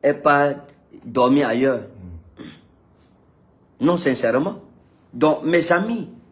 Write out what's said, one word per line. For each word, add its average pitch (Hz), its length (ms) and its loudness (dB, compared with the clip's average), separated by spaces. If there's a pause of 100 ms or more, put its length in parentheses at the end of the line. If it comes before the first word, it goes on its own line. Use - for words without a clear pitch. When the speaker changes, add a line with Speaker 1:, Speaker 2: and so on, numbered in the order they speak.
Speaker 1:
elle 143 200 0
part 143 280 2 (540)
dormir 127 440 2
ailleurs. 123 320 0 (2000)
Speaker 2:
Mm. 127 60 0
Speaker 1:
Non, 175 100 4
sincèrement. 135 640 -2 (500)
Donc, 151 300 0
mes 165 300 0
amis 208 380 -2 (220)